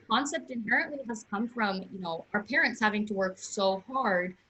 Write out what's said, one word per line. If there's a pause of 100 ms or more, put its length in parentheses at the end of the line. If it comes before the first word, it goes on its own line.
(120)
concept (100)
inherently
has (120)
come (100)
from, (200)
you
know, (200)
our
parents
having
to (100)
work (220)
so (240)
hard (200)